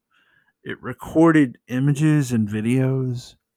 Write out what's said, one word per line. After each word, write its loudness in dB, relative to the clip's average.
It -12
recorded 2
images 0
and 0
videos -4